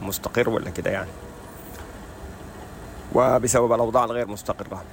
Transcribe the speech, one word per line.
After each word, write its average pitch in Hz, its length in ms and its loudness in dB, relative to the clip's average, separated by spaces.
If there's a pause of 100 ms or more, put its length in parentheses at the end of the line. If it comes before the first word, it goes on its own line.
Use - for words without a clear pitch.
مستقر 101 480 0
ولا 110 200 0
كده 87 220 -2
يعني. 95 180 -2 (2000)
وبسبب 123 600 6
الأوضاع 117 320 6
الغير 117 220 0
مستقرة 101 640 -6